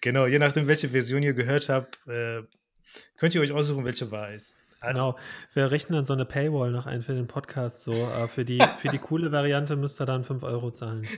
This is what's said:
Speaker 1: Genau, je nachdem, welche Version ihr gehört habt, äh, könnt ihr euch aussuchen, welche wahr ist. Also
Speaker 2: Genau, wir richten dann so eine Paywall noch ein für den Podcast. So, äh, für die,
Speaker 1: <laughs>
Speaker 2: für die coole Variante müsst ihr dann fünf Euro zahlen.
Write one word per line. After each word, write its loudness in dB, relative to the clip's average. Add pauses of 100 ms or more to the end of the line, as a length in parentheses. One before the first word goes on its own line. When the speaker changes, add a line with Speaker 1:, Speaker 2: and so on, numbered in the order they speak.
Speaker 1:
Genau, 4
je 4
nachdem, 4
welche 4
Version 0
ihr 2
gehört 2
habt, -2
äh, -4 (760)
könnt 2
ihr 6
euch 4
aussuchen, 0
welche -4
wahr -8
ist. -18 (240)
Also 0
Speaker 2:
Genau, -12 (360)
wir 4
richten 0
dann 2
so 0
eine 0
Paywall 0
noch -4
ein -4
für -4
den -4
Podcast. -6
So, -4
äh, 0
für -4
die, 0
Speaker 1:
<laughs> 6
Speaker 2:
für -2
die 0
coole -2
Variante 2
müsst -4
ihr 0
dann 0
fünf -4
Euro -4
zahlen. -6 (120)